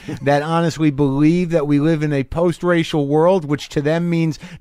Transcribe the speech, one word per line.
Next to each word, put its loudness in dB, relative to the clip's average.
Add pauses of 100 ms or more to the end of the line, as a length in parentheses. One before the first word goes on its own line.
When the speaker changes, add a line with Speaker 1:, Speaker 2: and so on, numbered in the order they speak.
Speaker 1:
<laughs> -10
Speaker 2:
that 2
honestly 0
believe 2
that 0
we 2
live 0
in -2
a 0
post-racial -2
world, 2
which -4
to -4
them -2
means -2 (220)